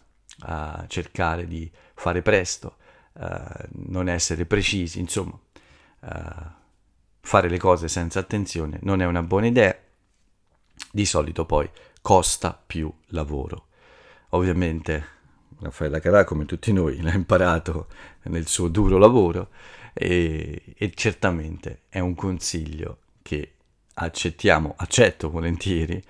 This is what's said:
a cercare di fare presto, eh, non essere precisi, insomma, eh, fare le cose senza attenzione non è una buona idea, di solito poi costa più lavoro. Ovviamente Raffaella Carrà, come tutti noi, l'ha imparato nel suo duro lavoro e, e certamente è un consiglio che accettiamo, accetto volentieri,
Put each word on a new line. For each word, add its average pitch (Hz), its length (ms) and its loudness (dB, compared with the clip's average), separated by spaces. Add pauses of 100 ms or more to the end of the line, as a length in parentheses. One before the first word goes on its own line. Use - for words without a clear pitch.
(420)
a 80 460 -10
cercare 87 600 -4
di 82 220 -10 (240)
fare 87 280 -2
presto, - 560 0 (420)
eh, - 480 -12 (200)
non 92 200 -4
essere 85 380 -2
precisi, 92 540 -2
insomma, 90 380 -6 (640)
eh, - 560 -14 (640)
fare 92 280 2
le 87 80 0
cose 87 300 4
senza 85 320 -2
attenzione 87 640 -4
non 95 180 0
è 90 40 2
una 87 160 0
buona 95 260 2
idea, 117 300 4 (1120)
di 104 140 0
solito 80 400 -2
poi 73 240 0 (320)
costa - 640 2
più 78 260 -6 (160)
lavoro. 73 600 -6 (600)
Ovviamente 82 880 -2 (420)
Raffaella 76 400 -6
Carrà, 92 240 6
come 78 220 -2
tutti - 260 -4
noi, 82 300 2
l'ha 82 120 0
imparato 87 760 2 (360)
nel 82 240 -4
suo 87 220 0
duro 95 280 6
lavoro 95 520 6 (440)
e, 80 680 -2 (160)
e 101 160 -4
certamente 82 960 -4
è 95 100 -6
un 90 160 -2
consiglio 82 840 -6 (220)
che - 340 -8 (400)
accettiamo, 82 840 0
accetto 95 520 2
volentieri, 85 800 -2